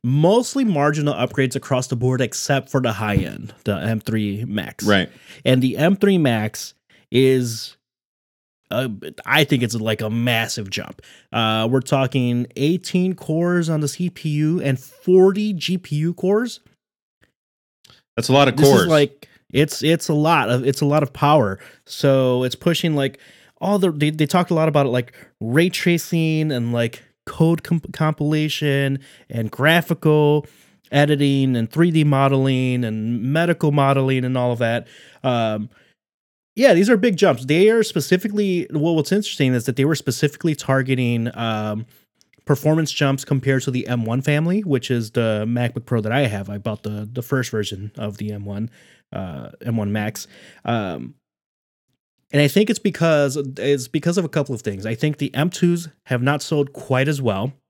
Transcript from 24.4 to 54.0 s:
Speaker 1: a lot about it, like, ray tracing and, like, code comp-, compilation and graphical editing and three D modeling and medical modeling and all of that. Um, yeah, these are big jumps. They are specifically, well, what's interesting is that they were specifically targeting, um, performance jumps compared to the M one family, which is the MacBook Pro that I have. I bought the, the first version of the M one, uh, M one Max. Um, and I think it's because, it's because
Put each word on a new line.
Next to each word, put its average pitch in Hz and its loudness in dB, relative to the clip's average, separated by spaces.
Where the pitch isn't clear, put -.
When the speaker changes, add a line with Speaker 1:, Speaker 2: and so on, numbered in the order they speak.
Speaker 1:
a - 0
lot 160 2
about 143 2
it, 127 -2
like, 123 -4
ray 143 2
tracing 160 0
and, 120 -2
like, 117 -2
code 165 0
comp-, - -4
compilation 151 -2
and 110 -4
graphical 151 2
editing 139 2
and 113 -2
three 170 2
D 160 2
modeling 135 2
and 110 -4
medical 160 0
modeling 135 2
and 127 -2
all 123 0
of 117 -4
that. 117 -2
Um, 113 -2
yeah, 240 6
these 196 4
are 233 6
big 196 2
jumps. 135 2
They 170 4
are 226 4
specifically, 190 0
well, 160 0
what's 156 0
interesting 151 0
is 120 0
that 123 -2
they 135 2
were 156 2
specifically 147 -2
targeting, 127 0
um, 110 -4
performance 151 0
jumps 139 0
compared 135 0
to - -4
the 123 -4
M 120 -2
one 135 -2
family, 160 0
which 143 -2
is 117 -2
the 110 0
MacBook 120 -4
Pro 113 -2
that 107 -4
I 135 0
have. 98 -4
I 104 -8
bought 107 -8
the, 107 -8
the 120 -10
first 131 -4
version 104 -6
of 104 -10
the 107 -8
M 104 -10
one, 101 -8
uh, 82 -10
M 117 -2
one 104 -2
Max. 107 -4
Um, 90 -6
and 147 4
I 147 4
think 202 2
it's - -2
because, 151 0
it's 135 -4
because 170 -2